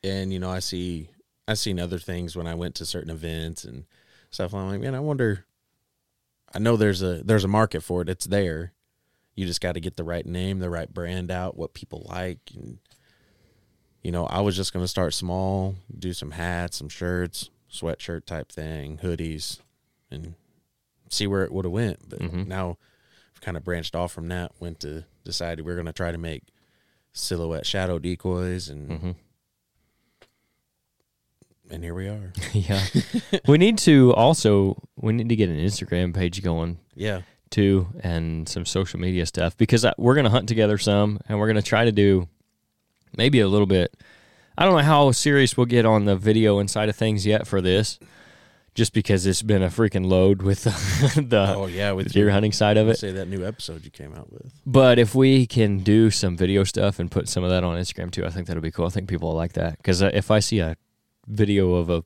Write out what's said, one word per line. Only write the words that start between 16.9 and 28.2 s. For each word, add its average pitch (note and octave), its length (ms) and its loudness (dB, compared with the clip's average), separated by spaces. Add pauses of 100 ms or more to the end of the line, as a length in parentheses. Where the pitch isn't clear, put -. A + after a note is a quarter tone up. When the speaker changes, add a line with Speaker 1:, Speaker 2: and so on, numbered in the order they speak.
Speaker 1:
sweatshirt E2 540 -10
type E2 260 -12
thing, D#2 460 -12
hoodies, E2 640 -8 (500)
and E2 240 -14 (760)
see - 180 -4
where G2 160 0
it - 100 -6
would've F#2 180 -6
went. G#2 380 -6
But - 100 -16
Speaker 2:
Mm-hmm. F2+ 300 -8
Speaker 1:
now F#2 280 -8 (560)
we've - 80 -20
kinda E2+ 200 -10
branched E2+ 340 -8
off E2+ 160 -6
from E2 180 -12
that, F2+ 300 -8
went E2 220 -14
to, D#2 240 -14 (180)
decided E2+ 420 -8
we're F2 120 -8
gonna E2 160 -10
try E2+ 180 -6
to E2 60 -8
make E2 260 -10 (680)
silhouette E2 520 -6
shadow F#2 340 -4
decoys, F2+ 680 -6